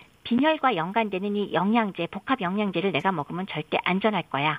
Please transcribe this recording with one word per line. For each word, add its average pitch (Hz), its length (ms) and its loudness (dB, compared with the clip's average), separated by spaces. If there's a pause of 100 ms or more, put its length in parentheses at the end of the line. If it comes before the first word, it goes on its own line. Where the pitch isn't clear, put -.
(240)
빈혈과 262 540 2
연관되는 202 580 -2
이 202 180 -2
영양제, 196 540 2
복합 - 320 -4
영양제를 190 540 0
내가 156 180 0
먹으면 165 340 -4
절대 - 380 -4
안전할 190 460 0
거야. 143 300 0